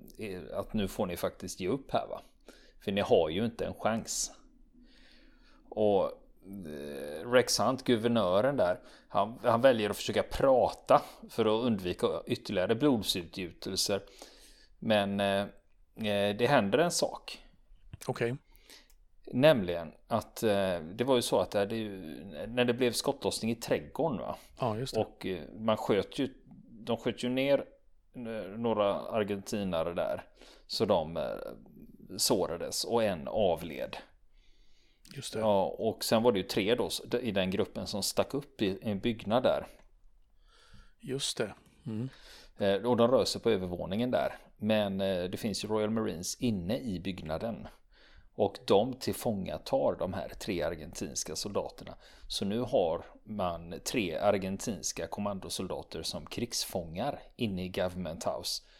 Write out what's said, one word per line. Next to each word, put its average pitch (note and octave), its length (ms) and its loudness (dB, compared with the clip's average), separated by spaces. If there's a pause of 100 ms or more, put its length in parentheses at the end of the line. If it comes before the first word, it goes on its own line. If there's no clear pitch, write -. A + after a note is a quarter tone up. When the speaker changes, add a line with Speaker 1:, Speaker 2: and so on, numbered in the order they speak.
(540)
Speaker 1:
att - 200 -6
nu G2+ 140 0
får G2+ 180 -2
ni F2 100 -4
faktiskt - 440 -6
ge F2+ 80 -2
upp C3+ 240 -4
här, - 140 0
va? - 160 -10 (580)
För G2+ 120 -4
ni G2 80 2
har F#2+ 280 6
ju F#2 160 0
inte A#2 220 -4
en F#2 80 -6
chans. - 580 -2 (1400)
Och, G#2 360 4
eh, D2+ 1300 -10
Rex B2 300 6
Hunt, B2+ 240 2
guvernören A2+ 720 4
där, F2+ 240 4 (280)
han, G#2 340 -2
han A#2 180 4
väljer A#2 300 6
att G2+ 60 -2
försöka G#2 260 0
prata C3 800 4 (260)
för - 160 2
att A2 220 4
undvika F#2 400 0 (200)
ytterligare G#2+ 480 0
blodsutgjutelser. G2 1300 0 (760)
Men, G2+ 420 2
eh, G2 200 4 (560)
eh, G2+ 400 0
det A#2+ 120 2
händer A2 300 4
en E3+ 120 4
sak. - 480 -4 (680)
Speaker 2:
Okej. B2 300 -2 (960)
Speaker 1:
Nämligen F#2+ 580 4 (160)
att, - 340 -4
eh, G2 380 2
det F#2+ 240 -4
var C3 120 4
ju A#2+ 60 4
så A#2+ 180 2
att F2+ 100 0
det G#2 80 0
hade G2+ 180 0
ju, G#2 240 -6 (480)
när B2 160 2
det A#2+ 100 2
blev B2 180 2
skottlossning - 580 -2
i A#2 40 0
trädgården, B2 640 -2
va? - 180 -6 (220)
Speaker 2:
Ja, A2 200 0
just C3 160 -6
det. A2+ 60 2
Speaker 1:
Och, - 260 -4
eh, F2+ 160 -4 (160)
man G#3+ 180 2
sköt - 420 2
ju, C3+ 100 2 (420)
de A2+ 260 -4
sköt - 280 -4
ju B2 40 2
ner, C3+ 360 4 (500)
eh, A2+ 440 -8
några G#2 420 4
argentinare G2 920 -2
där. - 300 -2 (420)
Så - 180 -2
de, E2 320 2
eh, D2+ 80 -2 (920)
sårades E2+ 680 0
och A#2 200 2
en E2 240 -2
avled. E2 680 0 (1200)
Speaker 2:
Just - 180 -12
det. G#2+ 60 -6
Speaker 1:
Ja, G#2 260 4
och G#2 400 -2
sen A2+ 180 4
var A#2+ 100 6
det G2 60 4
ju F#2 80 0
tre G#2+ 280 2
då G#2 120 0
s-, - 160 -6 (200)
i A#2 80 -2
den F#2+ 200 2
gruppen G2+ 360 -2
som G2+ 160 -4
stack - 320 0
upp - 280 -6
i G2 200 0
en G#2+ 180 -2
byggnad A#2 420 0
där. E2 240 2 (1300)
Speaker 2:
Just - 380 -6
det. G#2+ 160 -2 (320)
Mm. A2+ 220 -4 (500)
Speaker 1:
Eh, G2 160 2 (160)
och B2 60 4
de A#2 140 6
rör A#2 140 6
sig - 160 -4
på A#2 100 2
övervåningen F#2 600 -2
där. D#2+ 280 0 (180)
Men, G#2 440 0
eh, F#2+ 240 0
det F#2 120 -6
finns G2+ 280 -6
ju G2+ 40 -6
Royal G#2+ 220 0
Marines G2+ 500 -4
inne G#2+ 380 -2
i G#2+ 220 -6
byggnaden. F2+ 680 -6 (680)
Och - 320 2
de A2+ 280 4
tillfångatar G2 1040 -2
de F2+ 140 -4
här F2+ 160 -6
tre F2+ 340 -4
argentinska D#2+ 720 -6
soldaterna. - 580 -6 (340)
Så - 160 -4
nu G#2 160 -2
har F#2 440 0 (200)
man F2 500 -4 (100)
tre F2+ 320 -2
argentinska F#2+ 920 0
kommandosoldater F#2 960 -6
som D#2+ 240 -8
krigsfångar G2 920 -4 (160)
inne G2 280 -2
i F#2 40 -6
Government F2+ 580 -4
House. - 360 -4 (180)